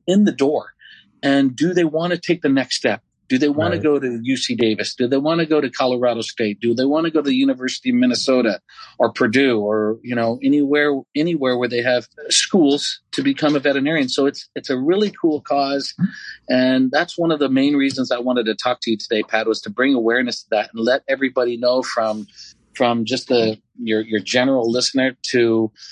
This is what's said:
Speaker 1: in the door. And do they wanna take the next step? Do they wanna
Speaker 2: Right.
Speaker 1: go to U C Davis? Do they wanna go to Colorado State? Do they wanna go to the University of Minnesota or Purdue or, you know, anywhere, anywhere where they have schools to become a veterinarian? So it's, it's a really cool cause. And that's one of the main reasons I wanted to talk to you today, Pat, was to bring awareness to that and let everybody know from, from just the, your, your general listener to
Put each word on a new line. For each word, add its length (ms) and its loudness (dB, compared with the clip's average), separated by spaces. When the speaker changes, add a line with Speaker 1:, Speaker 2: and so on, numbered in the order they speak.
Speaker 1:
in 160 4
the 80 4
door. 420 0
And 340 2
do 180 0
they 120 4
wanna 320 -2
take 240 -2
the 80 0
next 280 0
step? 260 -2
Do 100 0
they 100 2
wanna 280 0
Speaker 2:
Right. 80 -4
Speaker 1:
go 140 2
to 260 -4
U 120 0
C 200 -4
Davis? 380 0
Do 140 -2
they 80 0
wanna 300 0
go 160 2
to 80 -2
Colorado 500 0
State? 400 -4
Do 140 0
they 100 0
wanna 260 0
go 120 0
to 80 -2
the 60 2
University 560 -2
of 40 2
Minnesota 640 2
or 140 2
Purdue 480 2
or, 420 -2
you 120 -6
know, 280 0
anywhere, 560 2
anywhere 420 0
where 120 -2
they 120 -2
have 280 0
schools 720 2
to 80 -4
become 340 0
a 40 2
veterinarian? 500 0
So 160 0
it's, 280 -4
it's 160 -10
a 80 -2
really 440 0
cool 180 -4
cause. 540 -2
And 420 2
that's 260 -2
one 140 0
of 80 0
the 80 2
main 300 2
reasons 340 -2
I 80 -2
wanted 280 0
to 80 0
talk 260 -4
to 100 -2
you 60 0
today, 260 -2
Pat, 240 -2
was 140 0
to 80 -12
bring 260 0
awareness 480 0
to 60 -12
that 240 -2
and 100 -6
let 240 0
everybody 480 0
know 280 0
from, 440 -4
from 320 0
just 240 -6
the, 280 2
your, 220 -2
your 180 -2
general 500 0
listener 460 0
to 440 2